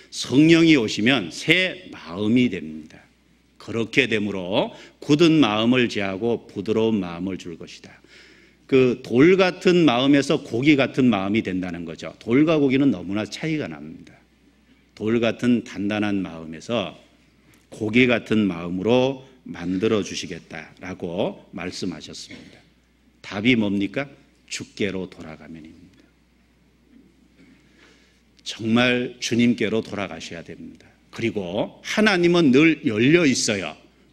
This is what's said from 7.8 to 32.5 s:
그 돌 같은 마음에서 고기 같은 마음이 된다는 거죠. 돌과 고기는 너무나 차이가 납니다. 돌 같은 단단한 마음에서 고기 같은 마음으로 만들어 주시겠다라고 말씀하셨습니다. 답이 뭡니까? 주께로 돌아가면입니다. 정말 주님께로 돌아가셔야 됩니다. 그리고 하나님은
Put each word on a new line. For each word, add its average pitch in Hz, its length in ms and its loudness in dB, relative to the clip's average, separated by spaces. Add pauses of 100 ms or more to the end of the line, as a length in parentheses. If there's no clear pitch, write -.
그 127 360 4
돌 151 340 6
같은 180 480 4
마음에서 139 580 2
고기 139 340 2
같은 127 320 2
마음이 101 340 2
된다는 90 420 -6
거죠. 80 340 -12
돌과 151 400 2
고기는 139 320 2
너무나 95 340 -4
차이가 151 440 -6
납니다. 80 440 -16 (800)
돌 110 260 0
같은 117 420 2
단단한 101 600 -4
마음에서 82 760 -8 (720)
고기 113 380 0
같은 110 400 0
마음으로 95 800 -2 (200)
만들어 92 580 -2
주시겠다라고 87 1500 -10
말씀하셨습니다. - 1080 -12 (600)
답이 107 360 2
뭡니까? 101 520 0 (400)
주께로 92 640 -6
돌아가면입니다. 80 760 -20 (2500)
정말 123 800 0
주님께로 113 640 0
돌아가셔야 87 600 -10
됩니다. - 440 -20 (240)
그리고 107 760 -6
하나님은 175 680 4